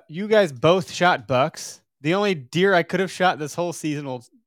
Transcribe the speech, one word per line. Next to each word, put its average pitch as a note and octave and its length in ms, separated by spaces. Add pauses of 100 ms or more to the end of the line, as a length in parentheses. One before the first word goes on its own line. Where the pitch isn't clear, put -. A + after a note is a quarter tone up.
you F#3+ 200
guys G3+ 240
both D#3 400
shot D#3+ 340
bucks. - 540 (220)
The D#3 120
only G3+ 200
deer F3 400
I E3+ 80
could F3+ 180
have F#3 100
shot F3+ 280
this D3 160
whole E3+ 180
season, D3 340
well, B2 180 (220)